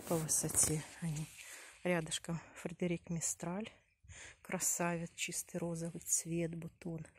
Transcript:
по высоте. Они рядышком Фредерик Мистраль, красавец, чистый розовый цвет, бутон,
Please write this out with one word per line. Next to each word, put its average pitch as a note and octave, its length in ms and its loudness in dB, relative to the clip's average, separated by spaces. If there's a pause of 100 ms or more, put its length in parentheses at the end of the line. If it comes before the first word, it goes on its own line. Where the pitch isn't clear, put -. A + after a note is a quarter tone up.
по F3 80 6
высоте. D#3 680 4 (180)
Они D#3 280 -2 (560)
рядышком E3 560 0 (160)
Фредерик F3 540 -2
Мистраль, F3 600 -2 (720)
красавец, F3 720 2
чистый - 440 -4
розовый E3+ 420 -2
цвет, E3 540 2
бутон, E3 520 -6 (120)